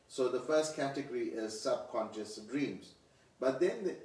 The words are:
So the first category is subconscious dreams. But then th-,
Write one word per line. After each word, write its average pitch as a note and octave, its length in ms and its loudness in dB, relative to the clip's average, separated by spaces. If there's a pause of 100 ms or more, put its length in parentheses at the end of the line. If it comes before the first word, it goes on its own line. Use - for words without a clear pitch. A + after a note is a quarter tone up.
So B2+ 220 2
the B2+ 100 2
first D#3 360 2
category C3+ 500 -2
is A2 340 -4
subconscious A2 800 -2
dreams. A2 540 -2 (480)
But C3 200 2
then G3+ 240 4
th-, F3 220 -2